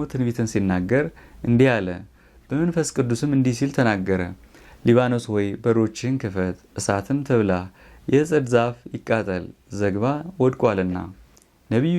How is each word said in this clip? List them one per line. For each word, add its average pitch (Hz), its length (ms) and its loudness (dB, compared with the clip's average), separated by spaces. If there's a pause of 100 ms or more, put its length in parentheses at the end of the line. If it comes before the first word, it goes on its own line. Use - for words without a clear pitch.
ትንቢትን 120 420 -2
ሲናገር 98 580 0 (380)
እንዲህ 120 260 6
አለ። 107 180 0 (580)
በመንፈስ 165 480 -2
ቅዱስም 127 400 -2
እንዲህ 127 220 2
ሲል 139 180 -2
ተናገረ። 98 480 0 (640)
«ሊባኖስ 120 420 4
ሆይ 104 200 0 (100)
በሮችህን 117 600 0
ክፈት፣ 92 400 -4 (180)
እሳትም 101 480 -2
ትብላ፣ 113 280 2 (560)
የጽድ 147 400 2
ዛፍ 120 280 2 (140)
ይቃጠል፣ 98 560 -4 (280)
ዘግባ 101 320 0 (320)
ወድቋልና።» 104 600 2 (720)
ነቢዩ 156 300 2